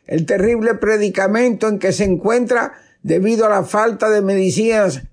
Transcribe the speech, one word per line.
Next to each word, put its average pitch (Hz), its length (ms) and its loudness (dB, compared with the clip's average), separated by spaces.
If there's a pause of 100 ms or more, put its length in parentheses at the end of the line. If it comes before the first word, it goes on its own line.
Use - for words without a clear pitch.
el 160 180 -2
terrible 220 500 0
predicamento 208 960 0
en 208 100 -2
que 185 140 0
se 208 120 -2
encuentra 233 680 0 (300)
debido 214 420 0
a 214 60 2
la 196 140 0
falta 214 440 0
de 208 140 2
medicinas 190 800 0 (100)